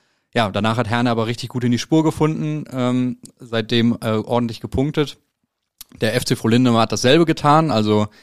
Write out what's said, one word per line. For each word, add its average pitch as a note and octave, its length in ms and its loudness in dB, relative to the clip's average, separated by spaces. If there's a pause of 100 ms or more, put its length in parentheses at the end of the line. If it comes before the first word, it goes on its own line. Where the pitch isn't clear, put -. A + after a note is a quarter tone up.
(360)
Ja, A2 140 2
danach A2 280 -2
hat A2+ 120 -2
Herne A#2+ 220 0
aber A2+ 160 -2
richtig A#2 220 -8
gut B2 120 -6
in B2 80 0
die A#2+ 80 0
Spur D#3+ 240 0
gefunden, D#3 680 -2
ähm, B2+ 460 -2 (200)
seitdem, A#2 640 0
äh, A2 140 -2
ordentlich A2+ 460 -2
gepunktet. C#3+ 580 -4 (800)
Der G#2+ 160 0
F B2 80 -2
C C3 100 -2
Frohlinde A#2+ 420 2
hat A2+ 140 2
dasselbe C3 340 4
getan, D#3 460 2
also G#2+ 380 2 (140)